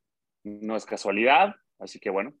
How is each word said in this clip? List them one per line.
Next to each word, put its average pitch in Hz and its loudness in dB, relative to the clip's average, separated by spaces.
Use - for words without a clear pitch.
no 104 -8
es 107 -8
casualidad, 120 2
así - -16
que 104 -6
bueno, 98 -2